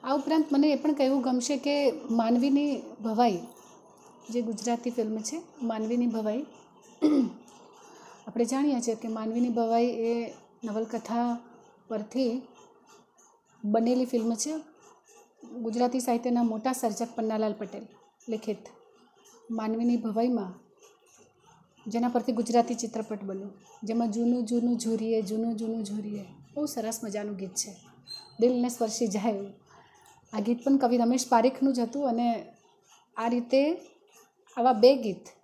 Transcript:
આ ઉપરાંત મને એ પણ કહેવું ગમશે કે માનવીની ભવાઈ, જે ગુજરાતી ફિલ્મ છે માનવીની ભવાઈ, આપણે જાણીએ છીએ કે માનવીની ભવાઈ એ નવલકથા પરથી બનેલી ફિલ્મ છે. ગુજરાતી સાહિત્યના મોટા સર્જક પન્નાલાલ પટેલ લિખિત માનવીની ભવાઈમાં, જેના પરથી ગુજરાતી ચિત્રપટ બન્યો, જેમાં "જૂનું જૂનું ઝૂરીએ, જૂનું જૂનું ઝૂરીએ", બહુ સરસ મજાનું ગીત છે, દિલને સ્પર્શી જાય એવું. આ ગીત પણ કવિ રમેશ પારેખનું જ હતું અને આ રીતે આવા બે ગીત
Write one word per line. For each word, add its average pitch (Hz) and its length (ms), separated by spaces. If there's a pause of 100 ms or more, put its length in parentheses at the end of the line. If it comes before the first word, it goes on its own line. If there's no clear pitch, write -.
આ 254 100
ઉપરાંત 311 380
મને 285 180
એ 277 60
પણ 302 160
કહેવું 269 300
ગમશે 247 340
કે 285 360 (180)
માનવીની 247 720 (220)
ભવાઈ, 220 340 (920)
જે 240 120
ગુજરાતી 233 480
ફિલ્મ 220 300
છે 311 220 (200)
માનવીની 226 440
ભવાઈ, 220 400 (1800)
આપણે 233 180
જાણીએ 262 360
છીએ 226 140
કે 220 140
માનવીની 220 400
ભવાઈ 233 380
એ 233 480 (300)
નવલકથા 226 760 (500)
પરથી 233 540 (1200)
બનેલી 226 400
ફિલ્મ 233 300
છે. 294 180 (1080)
ગુજરાતી 240 400
સાહિત્યના 240 420
મોટા 226 300
સર્જક 233 420
પન્નાલાલ 220 380
પટેલ 208 340 (420)
લિખિત 214 300 (920)
માનવીની 226 460
ભવાઈમાં, 220 580 (1300)
જેના 233 220
પરથી 240 240
ગુજરાતી 233 420
ચિત્રપટ 214 500
બન્યો, 196 260 (320)
જેમાં 226 280
"જૂનું 233 360
જૂનું 240 320
ઝૂરીએ, 220 440
જૂનું 220 340
જૂનું 226 280
ઝૂરીએ", 208 400 (300)
બહુ 294 120
સરસ 220 380
મજાનું 208 320
ગીત 185 180
છે, - 220 (640)
દિલને 247 280
સ્પર્શી 233 380
જાય 208 260
એવું. 196 200 (800)
આ 214 80
ગીત 240 240
પણ 277 120
કવિ 247 220
રમેશ 240 300
પારેખનું 254 460
જ 240 60
હતું 262 280
અને 233 440 (640)
આ 226 120
રીતે 240 340 (920)
આવા 247 160
બે 240 240
ગીત 214 280 (200)